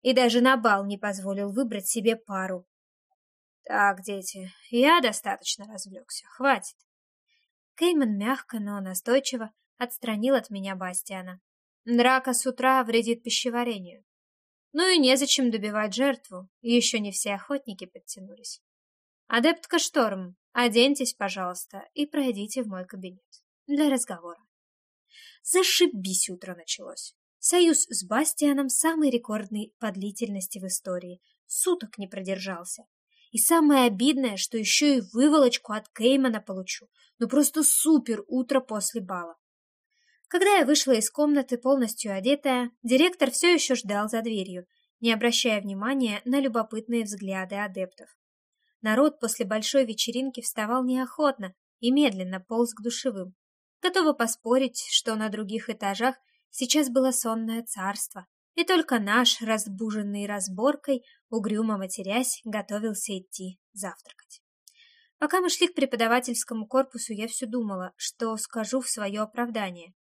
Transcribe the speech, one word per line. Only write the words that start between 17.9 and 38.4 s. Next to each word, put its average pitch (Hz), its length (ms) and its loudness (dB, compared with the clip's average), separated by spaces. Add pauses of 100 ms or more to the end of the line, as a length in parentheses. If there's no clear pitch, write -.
Адептка 320 500 2
Шторм, 196 580 -2 (160)
оденьтесь, 240 600 2
пожалуйста, 185 800 -8
и 294 100 -2
пройдите 247 580 -4
в 214 40 -6
мой 185 180 -10
кабинет 185 400 -16 (420)
для 285 220 2
разговора». 190 520 -4 (1000)
Зашибись 220 840 2
утро 180 260 -12
началось. - 600 -12 (240)
Союз 339 500 4
с 190 180 -6
Бастианом 277 640 0
самый 311 400 2
рекордный 214 680 -4
по 214 120 -4
длительности 196 680 -8
в 185 80 -10
истории. 180 560 -8 (240)
Суток - 500 -4
не 202 100 -10
продержался. 190 800 -8 (460)
И 226 80 -4
самое 294 480 6
обидное, 240 500 2
что 226 220 -6
еще 214 280 2
и 269 160 4 (100)
выволочку 269 600 4
от 214 160 -8
Кеймана 254 520 2
получу. 185 480 -10 (320)
Ну 233 80 -2
просто 294 340 4
супер 240 640 4
утро 254 340 0